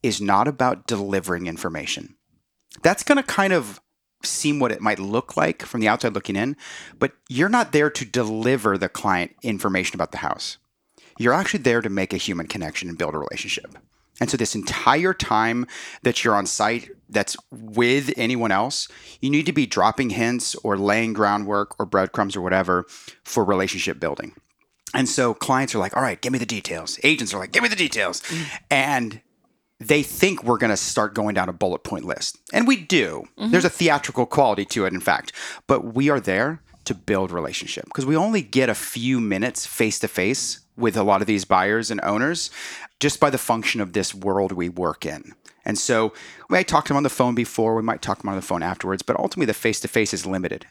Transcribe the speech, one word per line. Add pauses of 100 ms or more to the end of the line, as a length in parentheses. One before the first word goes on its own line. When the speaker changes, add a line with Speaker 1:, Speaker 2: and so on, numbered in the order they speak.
Speaker 1:
is
not
about
delivering
information." (680)
That's
gonna
kind
of (420)
seem
what
it
might
look
like
from
the
outside
looking
in, (440)
but (180)
you're
not
there
to
deliver
the
client
information
about
the
house. (600)
You're
actually
there
to
make
a
human
connection
and
build
a
relationship. (420)
And
so
this
entire
time (360)
that
you're
on
site (180)
that's (160)
with
anyone
else, (340)
you
need
to
be
dropping
hints
or
laying
groundwork
or
breadcrumbs
or
whatever (400)
for
relationship
building. (580)
And
so
clients
are
like,
"All
right,
give
me
the
details."
Agents
are
like,
"Give
me
the
details."
Speaker 2:
Mm. (260)
Speaker 1:
And (640)
they
think
we're
gonna
start
going
down
a
bullet
point
list. (160)
And
we
do. (140)
Speaker 2:
Mm-hmm.
Speaker 1:
There's
a
theatrical
quality
to
it,
in
fact. (340)
But
we
are
there (240)
to
build
relationship
'cause
we
only
get
a
few
minutes
face-to-face (180)
with
a
lot
of
these
buyers
and
owners (480)
just
by
the
function
of
this
world
we
work
in. (300)
And
so (340)
we
might
talk
to
them
on
the
phone
before,
we
might
talk
to
them
on
the
phone
afterwards,
but
ultimately
the
face-to-face
is
limited.